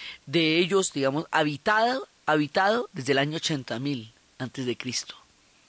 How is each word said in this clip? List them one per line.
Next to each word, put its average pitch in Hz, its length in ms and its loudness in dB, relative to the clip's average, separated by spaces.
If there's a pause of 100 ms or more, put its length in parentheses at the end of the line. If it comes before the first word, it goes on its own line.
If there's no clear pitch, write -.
(260)
de 160 320 2
ellos, 185 360 2
digamos, 139 380 0
habitada, 214 680 2 (260)
habitado 190 680 2
desde 135 200 -2
el 135 60 4
año 151 180 -2
ochenta 131 420 -4
mil 127 320 -6 (260)
antes 127 280 -6
de 120 120 -2
Cristo. - 380 -8 (540)